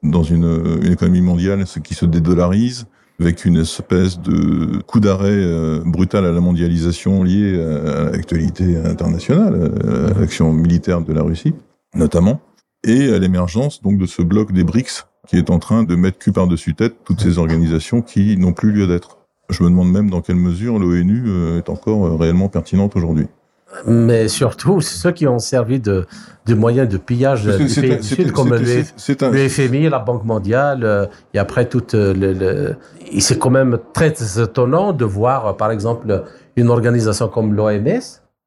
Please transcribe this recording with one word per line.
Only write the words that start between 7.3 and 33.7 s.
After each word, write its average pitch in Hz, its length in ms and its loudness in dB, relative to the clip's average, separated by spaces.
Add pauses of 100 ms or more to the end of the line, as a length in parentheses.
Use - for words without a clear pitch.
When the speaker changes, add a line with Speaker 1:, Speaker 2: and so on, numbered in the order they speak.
Speaker 1:
à, 78 300 -2
à 76 220 -2
l'actualité 85 640 -2
internationale, 85 960 0 (120)
euh, 67 300 0
à 98 60 0
l'action 80 320 0
militaire 85 480 2
de 80 120 -6
la 78 100 0
Russie, 82 300 -2 (440)
notamment, 87 440 2 (440)
et 123 280 2
à 101 60 2
l'émergence 92 640 -2
donc 101 160 0
de 95 80 0
ce - 160 -4
bloc 98 300 2
des 92 100 2
brics 95 400 -2 (240)
qui - 100 0
est 87 140 2
en 87 80 4
train 110 240 0
de 87 140 0
mettre 92 220 2
cul - 120 -2
par-dessus 90 440 0
tête 110 200 -2 (100)
toutes 87 160 -2
ces 90 180 2
organisations 82 640 0
qui 104 340 -2
n'ont 92 160 2
plus 107 180 0
lieu 104 160 0
d'être. 87 320 -4 (320)
Je 90 140 -2
me 87 40 4
demande 90 220 4
même 101 200 2
dans 90 100 -2
quelle 90 160 -2
mesure 90 420 0
l'onu, 90 480 0
euh, 85 320 -2
est 85 100 -8
encore, 104 380 -2
euh, 82 80 0
réellement 85 340 0
pertinente 98 460 -2
aujourd'hui. 82 320 0 (600)
Speaker 2:
Mais 117 420 2
surtout, - 520 0
c'est - 160 -6
ceux 170 140 -2
qui 170 160 -2
ont 123 120 2
servi 120 400 -2
de, 98 280 -2 (400)
de 117 80 4
moyens 117 340 2
de 95 80 -2
pillage, 123 480 0
Speaker 1:
Parce 104 140 2
que - 40 2
Speaker 2:
euh, 143 40 2
des - 40 0
Speaker 1:
c'est 147 120 0
Speaker 2:
pays 127 100 2
Speaker 1:
un, 120 40 0
Speaker 2:
du 110 60 -6
Speaker 1:
c'est, 107 120 -4
Speaker 2:
Sud, 175 180 0
comme 127 160 2
Speaker 1:
c'est, 120 100 2
Speaker 2:
le 113 60 0
Speaker 1:
c'est, 120 160 0
Speaker 2:
F-, - 160 -6
Speaker 1:
c'est - 260 -4
un 131 80 0
Speaker 2:
le 135 160 2
F 131 120 -2
M 131 160 0
I, 151 160 2
la 135 80 -2
Banque 110 260 -4
mondiale, 113 600 0
euh, 101 220 0 (280)
et - 40 0
après 107 300 0
tout, - 260 -4
euh, 101 200 2
le, 95 180 0
le, 95 440 -2 (360)
et - 80 -2
c'est - 180 0
quand 131 120 2
même 127 280 2 (140)